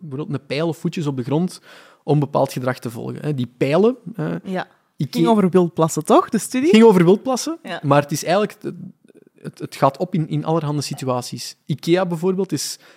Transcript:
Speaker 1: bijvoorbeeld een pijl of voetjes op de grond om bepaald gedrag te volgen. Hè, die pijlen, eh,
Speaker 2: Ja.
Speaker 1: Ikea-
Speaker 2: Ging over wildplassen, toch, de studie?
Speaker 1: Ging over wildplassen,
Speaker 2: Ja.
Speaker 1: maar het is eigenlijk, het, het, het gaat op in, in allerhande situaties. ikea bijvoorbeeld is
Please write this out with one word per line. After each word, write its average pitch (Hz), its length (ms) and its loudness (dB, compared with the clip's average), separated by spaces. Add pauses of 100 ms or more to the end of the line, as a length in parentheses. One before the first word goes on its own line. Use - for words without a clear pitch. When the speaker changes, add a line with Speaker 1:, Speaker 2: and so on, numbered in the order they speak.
Speaker 1:
bijvoorbeeld 147 380 -8
een - 60 -20
pijl 151 220 -4
of 151 100 -4
voetjes 156 300 -4
op 139 100 -4
de 123 60 -4
grond 156 380 -2 (420)
om 147 160 2
bepaald 139 340 0
gedrag 127 260 -4
te 123 100 -8
volgen. 120 320 -10
Hè, 151 120 -4
die 127 140 -4 (100)
pijlen, 185 380 2 (200)
eh, 156 100 -6 (180)
Speaker 2:
Ja. 185 240 -8 (300)
Speaker 1:
Ikea- 160 220 -4
Speaker 2:
Ging 170 80 4
over 208 220 4
wildplassen, 160 560 0
toch, 320 240 4
de 233 80 -2
studie? 254 320 -2
Speaker 1:
Ging 226 140 10
over 190 200 8
wildplassen, 247 600 0
Speaker 2:
Ja. 180 200 -10
Speaker 1:
maar 143 180 4
het 143 100 -4
is 151 120 -6
eigenlijk, 202 380 0
het, - 120 -8 (680)
het, - 180 -16
het - 160 -12
gaat 135 220 0
op 180 160 -6
in, 156 160 0
in 151 160 -4
allerhande 151 360 -2
situaties. 127 760 -6 (100)
ikea 170 400 0
bijvoorbeeld 180 460 -2
is - 280 -6 (180)